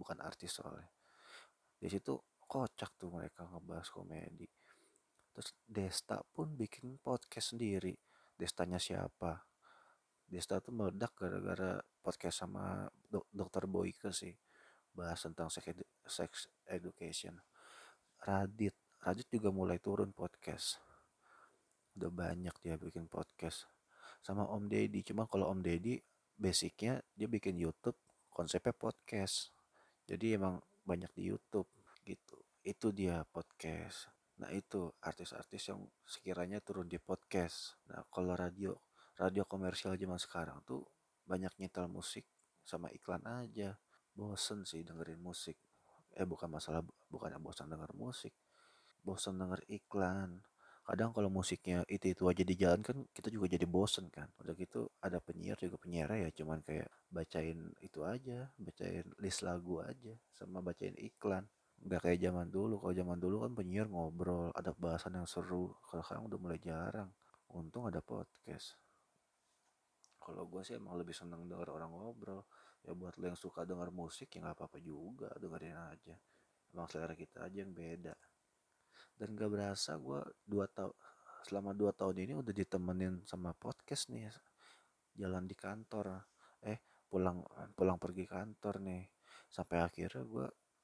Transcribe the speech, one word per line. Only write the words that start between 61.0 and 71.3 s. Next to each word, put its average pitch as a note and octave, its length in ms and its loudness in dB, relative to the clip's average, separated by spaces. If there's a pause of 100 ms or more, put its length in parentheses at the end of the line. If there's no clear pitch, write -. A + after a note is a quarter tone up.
Nggak F2 320 2
kayak F2+ 160 8
zaman F2+ 240 2
dulu. G2 320 2
Kalau F#2 140 2
zaman F2 260 2
dulu F#2+ 140 4 (100)
kan B2 80 0
penyiar G2+ 320 2
ngobrol, F2 640 2
ada - 240 -2
bahasan E2+ 400 0
yang F2 160 -2
seru. F2+ 560 0
Kalau E2 160 -4
sekarang - 240 -6
udah G#2 160 -4
mulai E3 160 -2
jarang. D#3+ 560 -2 (400)
Untung F2 320 -6
ada F2+ 160 0
podcast. - 720 -10 (1400)
Kalau F2 320 -10
gua F#2 160 -6
sih A#2+ 80 -8
emang F#2+ 240 -6
lebih E2+ 160 -4
seneng E2+ 320 -10